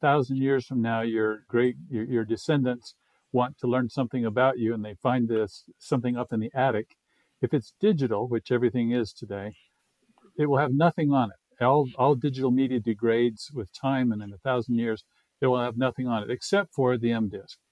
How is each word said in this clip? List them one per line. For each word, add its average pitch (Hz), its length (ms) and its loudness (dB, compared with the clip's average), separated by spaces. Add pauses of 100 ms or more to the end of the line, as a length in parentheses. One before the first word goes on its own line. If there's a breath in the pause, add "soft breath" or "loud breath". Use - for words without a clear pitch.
thousand 139 380 2
years 135 280 2
from 131 160 -2
now, 113 200 -2
your 110 440 -2
great, 123 300 2 (140)
your, 110 140 -4
your 120 200 -2
descendants 123 680 -2 (360)
want 123 280 -2
to 123 100 -4
learn 123 220 0
something 123 340 -4
about 127 340 2
you 117 160 0
and 110 80 -6
they 107 120 -10
find 123 340 0
this, 110 500 -4
something 123 380 -2
up 123 160 -6
in 110 80 -2
the 107 140 -4
attic, 127 420 -2 (460)
if 135 120 0
it's 131 240 -4
digital, 127 480 2
which 117 240 -4
everything 120 400 2
is 120 220 -2
today, 101 420 -12 (800)
it 151 100 0
will 143 100 2
have 139 160 2
nothing 151 400 2
on 123 180 2
it. - 320 -12
All, 135 260 4 (100)
all 139 160 4
digital 131 380 0
media 127 260 2
degrades 113 760 0
with 117 200 -8
time, 131 400 0
and 104 100 -6
in 101 100 -14
a 98 60 -18
thousand 123 380 -2
years, 113 260 -2 (380)
it 131 80 2
will 123 120 2
have 120 160 -4
nothing 127 300 -2
on 113 160 -2
it 107 80 -6
except 185 420 -2
for 127 240 2
the 117 140 -2
M 113 180 -2
disc. 98 300 -14 (140)